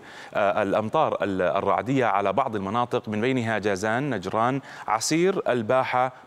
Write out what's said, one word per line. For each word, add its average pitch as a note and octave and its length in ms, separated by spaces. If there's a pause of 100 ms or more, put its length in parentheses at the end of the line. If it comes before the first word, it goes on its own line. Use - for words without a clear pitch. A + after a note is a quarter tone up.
(340)
آه، G2+ 280
الأمطار G#2+ 600
ال-، F#2+ 200
الرعدية G2 640
على G2 280
بعض B2+ 220
المناطق، A2 540
من G#2 120
بينها A#2 360
جازان، G#2+ 520
نجران، A#2+ 520 (260)
عسير، E3 540 (100)
الباحة، B2+ 600 (140)